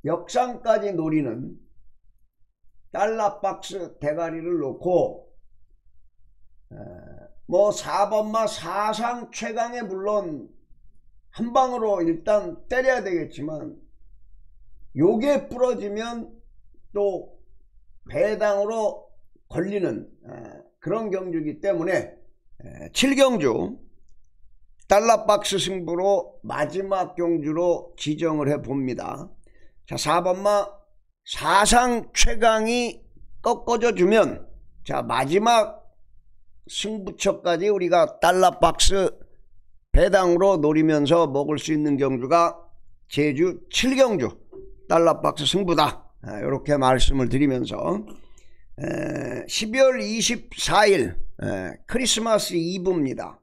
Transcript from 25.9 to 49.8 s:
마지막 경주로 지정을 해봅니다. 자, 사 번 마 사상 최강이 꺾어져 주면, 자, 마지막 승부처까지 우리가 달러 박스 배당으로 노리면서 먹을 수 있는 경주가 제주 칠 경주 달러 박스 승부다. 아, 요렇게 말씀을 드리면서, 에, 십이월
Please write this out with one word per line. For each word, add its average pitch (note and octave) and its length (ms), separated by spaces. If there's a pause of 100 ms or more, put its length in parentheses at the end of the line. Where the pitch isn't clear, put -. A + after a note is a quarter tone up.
마지막 D#3+ 720
경주로 E3 840
지정을 D3+ 500
해봅니다. C3 800 (560)
자, B2+ 100
사 D#3+ 260
번 F#3 200
마 G3+ 240 (580)
사상 G#3+ 880
최강이 A3+ 880 (400)
꺾어져 A#3 520
주면, F3+ 520 (380)
자, C3 180
마지막 F3+ 840 (840)
승부처까지 F#3+ 960
우리가 F3+ 520
달러 F3+ 380
박스 F3 520 (840)
배당으로 F#3 680
노리면서 D#3 680
먹을 C#3+ 320
수 D#3 140
있는 D3+ 240
경주가 C3+ 640 (500)
제주 D3+ 520 (100)
칠 C4 260
경주 G#3 420 (500)
달러 E3 320
박스 D3 240
승부다. E3 680 (100)
아, G#2 180
요렇게 C#3 380
말씀을 C3 500
드리면서, C#3 800 (760)
에, C3+ 640
십이월 B3+ 540